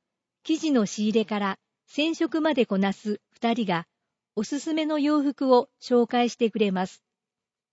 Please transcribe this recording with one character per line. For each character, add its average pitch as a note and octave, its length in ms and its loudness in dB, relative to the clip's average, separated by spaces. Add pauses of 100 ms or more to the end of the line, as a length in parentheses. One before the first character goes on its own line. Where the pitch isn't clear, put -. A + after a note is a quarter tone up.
(440)
生 D#4+ 160 -2
地 D#4 120 -2
の A#3 140 4
仕 G#3+ 180 -6
入 G#3+ 100 0
れ A3 120 2
か G#3 140 -6
ら G3 180 -4 (300)
染 D#4+ 260 -2
色 D#4+ 280 -2
ま D#4 120 0
で A#3 140 2
こ G3 100 -2
な G3 160 0
す - 260 -6 (120)
二 A#3 220 -2
人 A3+ 120 -2
が、 E3+ 220 -2 (480)
お G#3+ 80 -4
す C#4+ 160 -6
す D#4+ 160 -4
め D#4 100 -2
の D4+ 140 -2
洋 D4 240 2
服 C4+ 320 2
を B3 140 2 (120)
紹 A#3+ 240 2
介 A#3+ 240 0
し - 60 -8
て A3+ 160 0
く A3+ 80 -6
れ G#3 120 2
ま F#3 140 -2
す。 - 180 -18 (680)